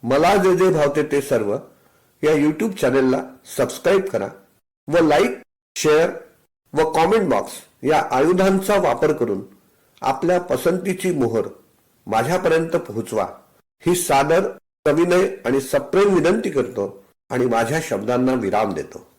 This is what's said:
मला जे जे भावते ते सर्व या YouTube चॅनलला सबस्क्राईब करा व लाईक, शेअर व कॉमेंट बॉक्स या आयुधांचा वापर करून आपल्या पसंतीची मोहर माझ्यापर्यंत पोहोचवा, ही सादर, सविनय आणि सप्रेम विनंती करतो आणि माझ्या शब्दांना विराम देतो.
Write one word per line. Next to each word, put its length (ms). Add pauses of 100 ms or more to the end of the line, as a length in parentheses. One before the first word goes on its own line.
मला 340
जे 200
जे 140
भावते 320
ते 180
सर्व 360 (640)
या 100
YouTube 400
चॅनलला 500 (340)
सबस्क्राईब 480
करा 240 (600)
व 200
लाईक, 220 (460)
शेअर 340 (640)
व 180
कॉमेंट 400
बॉक्स 220 (300)
या 280
आयुधांचा 680
वापर 360
करून 300 (580)
आपल्या 400
पसंतीची 680
मोहर 320 (640)
माझ्यापर्यंत 680
पोहोचवा, 500 (600)
ही 80
सादर, 540 (380)
सविनय 580
आणि 160
सप्रेम 540
विनंती 360
करतो 540 (260)
आणि 160
माझ्या 360
शब्दांना 520
विराम 380
देतो. 340 (120)